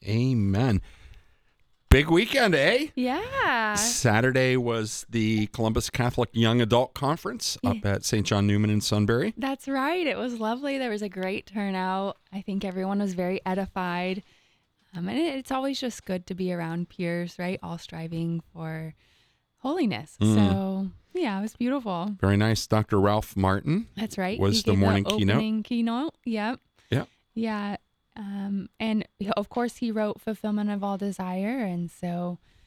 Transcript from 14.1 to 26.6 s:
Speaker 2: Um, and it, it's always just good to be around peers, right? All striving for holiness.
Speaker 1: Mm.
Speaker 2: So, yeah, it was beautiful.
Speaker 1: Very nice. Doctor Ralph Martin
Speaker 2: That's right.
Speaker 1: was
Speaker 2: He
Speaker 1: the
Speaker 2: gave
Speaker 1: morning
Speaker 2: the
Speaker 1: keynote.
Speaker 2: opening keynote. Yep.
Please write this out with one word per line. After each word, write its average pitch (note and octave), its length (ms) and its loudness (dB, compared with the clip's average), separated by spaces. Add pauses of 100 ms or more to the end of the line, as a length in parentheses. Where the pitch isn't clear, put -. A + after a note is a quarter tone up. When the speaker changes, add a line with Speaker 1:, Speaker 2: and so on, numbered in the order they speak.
Speaker 2:
Um, F3 140 -6
and A#3 80 -4
it, D#4 180 0
it's C4 160 -8
always C4+ 280 -2
just - 260 -8
good F#3 220 -6
to F#3 80 -8
be F3+ 180 -2
around E3+ 360 -4
peers, F3 500 -6
right? F3+ 240 -4
All E3+ 160 -10
striving E3 600 -6 (120)
for D#3+ 400 -10 (640)
holiness. B3+ 640 -2
Speaker 1:
Mm. G#2+ 140 6
Speaker 2:
So, F#3+ 540 2 (300)
yeah, G#3+ 200 0
it - 20 -4
was G#3+ 140 -6
beautiful. G#3 640 -2
Speaker 1:
Very - 160 4
nice. A2+ 300 2
Doctor G#2+ 320 2
Ralph G#2 360 2
Martin G2 520 2 (100)
Speaker 2:
That's G#3+ 200 -6
right. F#3+ 220 -4
Speaker 1:
was G3+ 180 2
Speaker 2:
He A3 60 0
Speaker 1:
the A3 80 2
Speaker 2:
gave G3 80 4
Speaker 1:
morning G3 260 4
Speaker 2:
the - 120 -2
Speaker 1:
keynote. G3 180 4
Speaker 2:
opening A3 280 0
keynote. A#3 520 -2 (100)
Yep. A3 340 -4 (320)